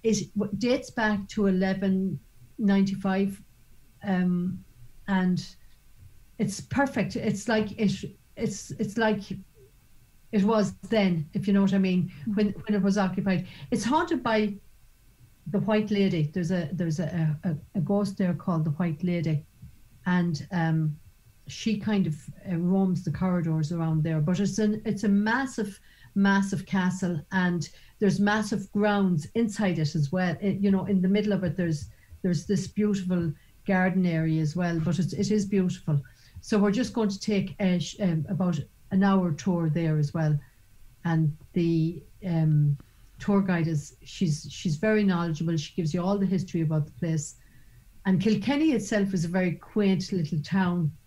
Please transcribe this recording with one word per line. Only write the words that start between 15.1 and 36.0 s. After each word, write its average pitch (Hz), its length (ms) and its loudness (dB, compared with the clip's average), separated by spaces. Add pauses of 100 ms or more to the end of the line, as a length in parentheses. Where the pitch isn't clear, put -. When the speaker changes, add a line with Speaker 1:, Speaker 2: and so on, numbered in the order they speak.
Speaker 1:
the 196 100 0
White 214 300 0
Lady. 180 420 2
There's 175 180 -2
a, 175 220 0
there's 165 280 -2
a, 160 440 -2
a, 185 60 0 (240)
a 196 60 -2
ghost 202 360 0
there 180 180 0
called 165 300 -2
the 165 60 0 (100)
White 165 240 -2
Lady, 165 400 -2 (640)
and, 175 460 0
um, 160 440 0 (520)
she - 300 -2
kind 202 280 0
of, 156 80 -4 (360)
uh, 170 60 -2
roams 185 480 2
the 160 60 -2
corridors 165 640 0
around 160 320 0
there. 156 160 0
But 180 200 0
it's 196 180 0
an, 214 280 0
it's 208 180 -4
a 208 40 2
massive, 220 680 0 (360)
massive 196 500 2
castle, 180 560 -2 (120)
and 180 360 0 (300)
there's 190 220 4
massive 208 520 0
grounds 202 600 2
inside 214 440 0
it 151 160 0
as 147 180 0
well. 180 280 0
It, 196 140 0 (100)
you 202 60 4
know, 190 160 2
in 190 160 2
the 185 60 2
middle 208 240 2
of 190 120 0
it, 160 120 -2
there's, 165 320 -2 (340)
there's 175 240 0
this 202 220 0
beautiful 185 640 0 (340)
garden 185 400 2
area 160 340 2
as 151 160 -2
well. 170 240 0
But 170 180 0
it's, 180 140 0
it 202 180 -2
is 214 140 2
beautiful. 180 560 0 (400)